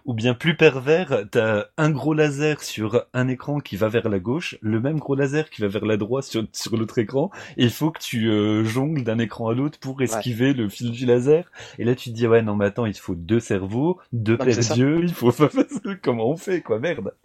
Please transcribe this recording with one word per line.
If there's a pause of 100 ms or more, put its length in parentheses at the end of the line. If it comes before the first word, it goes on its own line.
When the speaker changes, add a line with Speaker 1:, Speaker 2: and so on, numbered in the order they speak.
Speaker 1:
Ou
bien
plus
pervers,
t'as (120)
un
gros
laser
sur
un
écran
qui
va
vers
la
gauche,
le
même
gros
laser
qui
va
vers
la
droite
sur,
sur
l'autre
écran, (260)
et
il
faut
que
tu,
euh,
jongles
d'un
écran
à
l'autre
pour
Speaker 2:
Ouais.
Speaker 1:
esquiver
le
fil
du
laser. (280)
Et
là,
tu
te
dis,
ouais,
non,
mais
attends,
il
te
faut
deux
cerveaux, (140)
deux
Speaker 2:
Non,
mais
Speaker 1:
paires
Speaker 2:
c'est
ça.
Speaker 1:
d'yeux,
il
faut,
<laughs>
comment
on
fait,
quoi,
merde. (100)